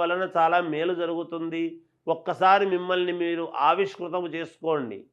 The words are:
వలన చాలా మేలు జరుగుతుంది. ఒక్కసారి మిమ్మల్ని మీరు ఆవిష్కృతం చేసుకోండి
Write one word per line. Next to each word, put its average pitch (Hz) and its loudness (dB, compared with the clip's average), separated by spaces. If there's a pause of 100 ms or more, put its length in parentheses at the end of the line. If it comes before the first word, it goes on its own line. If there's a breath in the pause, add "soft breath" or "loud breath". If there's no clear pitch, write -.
వలన 180 0 (120)
చాలా 165 4 (120)
మేలు 170 0
జరుగుతుంది. 165 -4 (440)
ఒక్కసారి 185 4
మిమ్మల్ని 180 0 (100)
మీరు 170 -2 (260)
ఆవిష్కృతం 180 0 (120)
చేసుకోండి 156 -4 (160)